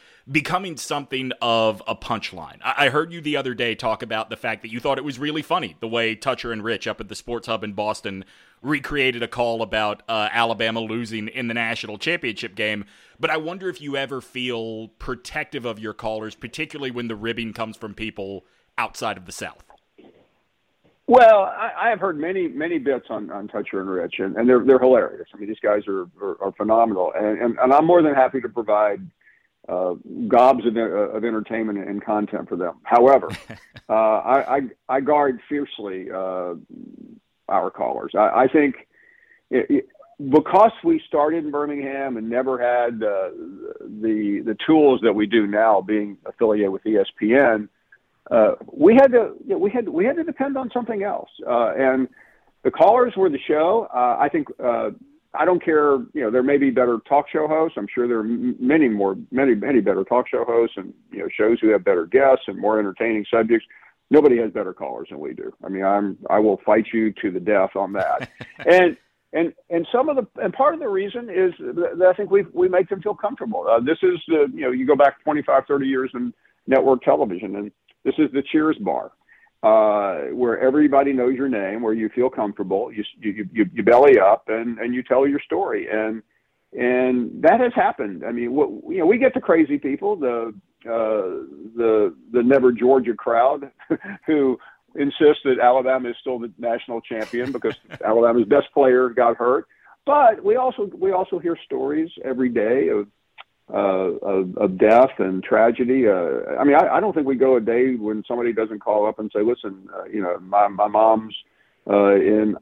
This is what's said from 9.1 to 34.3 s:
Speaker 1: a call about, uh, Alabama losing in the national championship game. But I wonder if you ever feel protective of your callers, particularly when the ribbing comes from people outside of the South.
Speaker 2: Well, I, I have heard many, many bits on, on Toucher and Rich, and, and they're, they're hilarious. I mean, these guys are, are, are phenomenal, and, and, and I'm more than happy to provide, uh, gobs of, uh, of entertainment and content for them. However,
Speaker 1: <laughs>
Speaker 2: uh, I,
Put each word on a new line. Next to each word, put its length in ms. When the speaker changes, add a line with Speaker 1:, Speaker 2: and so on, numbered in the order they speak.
Speaker 1:
a 60
call 340
about, 460
uh, 240
Alabama 480
losing 480
in 180
the 80
national 440
championship 580
game. 280
But 100
I 60
wonder 320
if 120
you 160
ever 240
feel 680
protective 640
of 140
your 140
callers, 420
particularly 560
when 160
the 80
ribbing 380
comes 240
from 180
people 500
outside 400
of 80
the 80
South. 300
Speaker 2:
Well, 380
I, 280
I 40
have 120
heard 180
many, 300
many 280
bits 320
on, 220
on 180
Toucher 320
and 80
Rich, 300
and, 180
and 100
they're, 160
they're 160
hilarious. 540
I 60
mean, 100
these 100
guys 300
are, 140
are, 220
are 100
phenomenal, 640
and, 220
and, 180
and 140
I'm 140
more 160
than 120
happy 280
to 80
provide, 500
uh, 240
gobs 380
of, 100
uh, 40
of 440
entertainment 540
and 260
content 420
for 100
them. 260
However, 460
Speaker 1:
<laughs> 300
Speaker 2:
uh, 40
I, 640